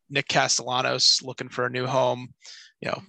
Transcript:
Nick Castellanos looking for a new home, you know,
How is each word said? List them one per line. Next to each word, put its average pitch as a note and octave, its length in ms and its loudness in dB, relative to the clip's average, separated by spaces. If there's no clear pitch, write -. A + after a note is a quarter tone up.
Nick C#3 200 -2
Castellanos B2+ 920 2
looking B2+ 260 -10
for B2 160 -2
a B2 40 -2
new B2+ 160 -4
home, B2+ 480 0
you - 80 -8
know, - 220 -4